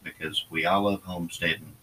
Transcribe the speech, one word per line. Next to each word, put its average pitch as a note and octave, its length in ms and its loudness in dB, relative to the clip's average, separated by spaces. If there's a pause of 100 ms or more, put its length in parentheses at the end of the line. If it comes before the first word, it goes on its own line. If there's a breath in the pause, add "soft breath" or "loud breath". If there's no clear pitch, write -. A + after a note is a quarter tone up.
because D#2+ 480 -6
we D#2+ 160 0
all F#2+ 160 6
love G2+ 200 2
homesteading, E2+ 800 -4